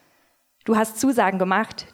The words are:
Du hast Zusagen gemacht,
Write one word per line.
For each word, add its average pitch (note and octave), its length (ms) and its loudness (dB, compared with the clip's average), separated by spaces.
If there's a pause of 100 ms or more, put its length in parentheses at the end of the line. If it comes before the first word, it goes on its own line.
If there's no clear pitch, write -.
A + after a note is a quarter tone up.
(640)
Du A3 100 2
hast A3 240 -2
Zusagen G#3+ 400 2
gemacht, F#3+ 540 -2